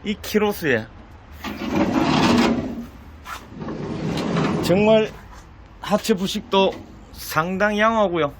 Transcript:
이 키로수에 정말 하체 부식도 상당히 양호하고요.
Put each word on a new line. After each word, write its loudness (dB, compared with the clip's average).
이 -2
키로수에 0
정말 4
하체 2
부식도 2
상당히 0
양호하고요. 2